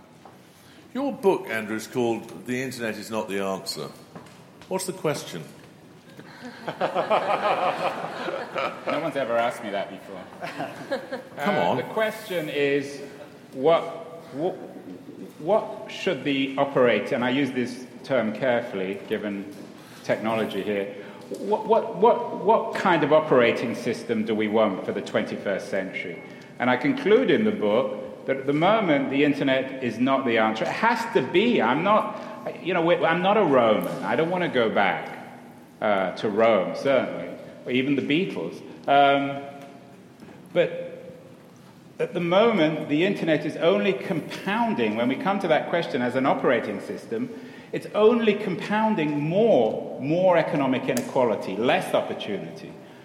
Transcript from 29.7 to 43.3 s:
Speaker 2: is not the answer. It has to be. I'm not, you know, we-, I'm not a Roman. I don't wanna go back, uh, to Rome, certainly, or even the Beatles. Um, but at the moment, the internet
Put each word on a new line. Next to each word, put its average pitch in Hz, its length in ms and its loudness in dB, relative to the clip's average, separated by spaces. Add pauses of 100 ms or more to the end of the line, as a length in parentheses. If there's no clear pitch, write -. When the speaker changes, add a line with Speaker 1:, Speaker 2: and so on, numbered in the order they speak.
Speaker 2:
is 113 140 -4
not 131 300 2
the 113 100 4
answer. 110 280 2
It - 40 -2
has 233 340 2 (120)
to 165 80 4
be. 175 400 2
I'm 131 200 2
not, 202 380 2 (400)
you 185 140 -2
know, 170 80 2
we-, 165 200 4
I'm 170 200 2
not 202 140 4
a 214 60 6
Roman. 107 600 4
I 104 120 -2
don't 160 140 2
wanna 175 200 -2
go 120 200 2
back, 92 480 0 (640)
uh, 98 300 2
to - 180 -4
Rome, 135 460 4
certainly, - 540 0 (360)
or 131 60 -6
even 131 240 2
the 123 80 0
Beatles. 139 580 -2 (260)
Um, 139 540 4 (1120)
but - 640 -2 (800)
at 160 160 -4
the 180 60 -2
moment, 175 680 4
the 147 160 2
internet 165 440 0